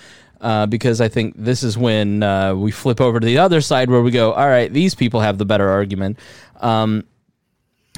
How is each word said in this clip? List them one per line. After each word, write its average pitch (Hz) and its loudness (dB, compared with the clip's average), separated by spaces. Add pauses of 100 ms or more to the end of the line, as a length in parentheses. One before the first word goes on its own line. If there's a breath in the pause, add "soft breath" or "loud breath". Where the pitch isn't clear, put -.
(420 soft breath)
uh, 107 0
because 113 0
I 117 2
think 110 -4
this 123 -4
is 110 -2
when, 107 0
uh, 98 0
we 104 -2
flip 123 -2
over 117 2
to 113 -2
the 120 2
other 170 2
side 131 0
where 123 4
we 120 2
go, 113 2
"All 139 2
right, 120 2
these 180 0
people 117 -2
have 104 0
the 104 -2
better 98 0
argument." 98 -2 (420 loud breath)
Um, 110 -2 (920)